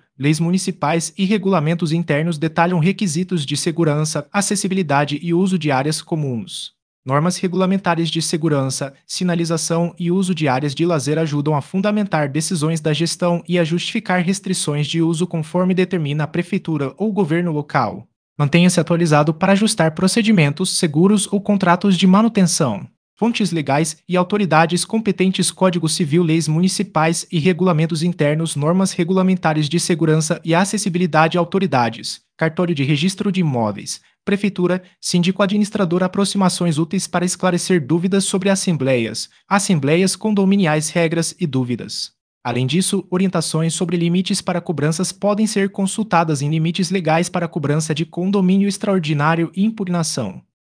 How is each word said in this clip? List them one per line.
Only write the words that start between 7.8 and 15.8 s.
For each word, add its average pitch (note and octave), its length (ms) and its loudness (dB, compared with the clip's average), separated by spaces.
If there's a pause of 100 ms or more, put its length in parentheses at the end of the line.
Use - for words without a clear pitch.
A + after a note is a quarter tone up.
de E3 120 -2
segurança, C#3+ 720 -2 (140)
sinalização E3+ 920 -2
e F3 100 -2
uso F#3 240 0
de D#3 140 -2
áreas C3+ 260 0
de D#3+ 140 -2
lazer D3+ 320 0
ajudam D3 380 0
a C#3 40 0
fundamentar F#3+ 720 -2
decisões D#3+ 500 -2
da D#3 120 0
gestão E3+ 560 -2
e F3 100 0
a E3+ 60 2
justificar F3+ 580 -2
restrições E3+ 640 -2
de E3 160 -2
uso E3 240 0
conforme F3+ 480 -2
determina E3 480 0